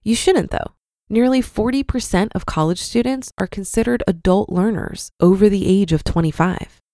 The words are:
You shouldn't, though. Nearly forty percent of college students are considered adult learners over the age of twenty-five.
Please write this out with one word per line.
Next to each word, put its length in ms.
You 140
shouldn't, 340
though. 240
Nearly 340
forty 400
percent 500
of 140
college 340
students 560
are 80
considered 600
adult 420
learners 720
over 280
the 200
age 260
of 100
twenty-five. 800